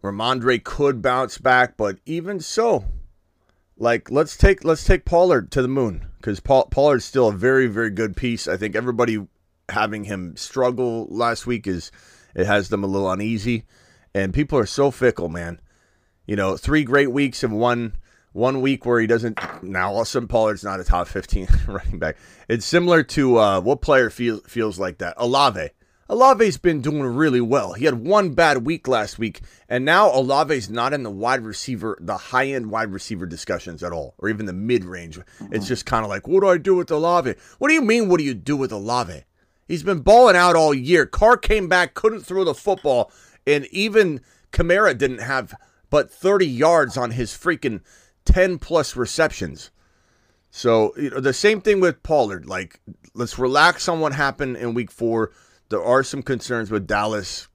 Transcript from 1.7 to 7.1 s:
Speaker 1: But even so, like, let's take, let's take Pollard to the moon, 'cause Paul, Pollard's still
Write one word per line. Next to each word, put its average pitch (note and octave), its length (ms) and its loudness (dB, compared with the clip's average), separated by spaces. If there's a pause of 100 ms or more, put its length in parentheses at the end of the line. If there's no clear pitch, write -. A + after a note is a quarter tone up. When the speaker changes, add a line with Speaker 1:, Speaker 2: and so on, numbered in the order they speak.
Speaker 1:
But G2+ 280 -4
even E3+ 360 -8
so, G#3+ 420 -2 (920)
like, A#2 340 0
let's D3 240 0
take, G3 300 4
let's D#3+ 180 0
take F#3 220 2
Pollard E3+ 460 2
to C#3 100 0
the B2+ 80 0
moon, B2 380 -4 (140)
'cause G2+ 200 -6
Paul, C3+ 240 4
Pollard's C#3 400 2
still B2 240 2